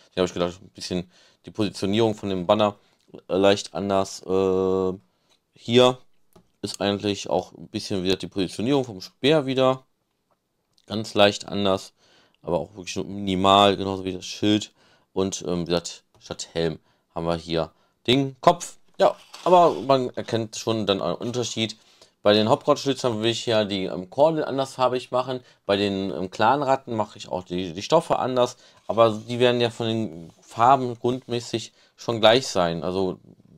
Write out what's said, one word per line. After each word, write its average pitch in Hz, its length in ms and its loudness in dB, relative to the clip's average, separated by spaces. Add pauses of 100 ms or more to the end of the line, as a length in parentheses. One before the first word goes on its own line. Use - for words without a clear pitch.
Deswegen - 120 -4
habe 90 60 4
ich 87 80 -8
gedacht, 90 280 -4
ein 95 120 -20
bisschen 90 360 -8 (360)
die 87 40 -16
Positionierung 104 640 -2
von 104 140 -10
dem 92 180 -4
Banner, 104 280 2 (540)
äh, 87 80 -2
leicht 98 360 2
anders. 98 540 -4
Äh, 95 680 0 (600)
hier 123 420 2 (640)
ist - 220 -8
eigentlich 101 480 -2
auch 90 240 -4
ein - 140 -20
bisschen 101 340 -6
wieder 92 140 0
die - 100 -10
Positionierung 104 580 -2
vom 104 160 -14
Speer 139 460 0
wieder. 131 380 0 (1040)
Ganz 107 280 -8
leicht 104 340 2
anders, 98 460 -2 (480)
aber 85 160 -2
auch 175 160 -8
wirklich 92 220 -12
nur 98 100 -6
minimal, 98 720 4
genauso 95 260 -6
wie 95 80 -4
das 90 140 -12
Schild. 104 480 0 (400)
Und, 95 320 -2
ähm, 87 160 -2
wie 82 80 -6
gesagt, - 340 -4 (140)
statt - 340 -14
Helm 82 260 -2 (360)
haben 85 100 -8
wir 85 120 -2
hier 82 340 -4 (360)
den 135 360 0
Kopf. - 340 2 (220)
Ja, - 180 4 (280)
aber 175 260 8
man 127 400 0
erkennt 110 460 -6
schon 113 300 -2
dann 98 140 0
einen 85 140 -2
Unterschied. 113 640 -4 (440)
Bei 104 120 6
den 107 160 4
Hauptkrautschlitzern 131 720 0
will 117 80 2
ich 113 160 -6
ja 107 180 2
die, 98 200 -4
ähm, 92 260 -8
Kordel 156 340 2
andersfarbig 127 640 -2
machen. 127 300 -4 (240)
Bei 101 140 2
den, 98 320 -2
ähm, 85 200 -6
Clanratten 131 640 0
mache 107 220 -4
ich - 120 -18
auch 90 160 -6
die, 87 280 -6
die 85 80 -10
Stoffe - 380 0
anders. 123 400 0 (280)
Aber 107 400 2
die 120 120 -6
werden 123 240 2
ja 113 80 0
von 117 160 -6
den 85 440 -6 (120)
Farben 123 560 2
grundmäßig 120 720 -4 (240)
schon 117 240 -6
gleich 117 260 6
sein. 85 380 0
Also 92 340 -2 (400)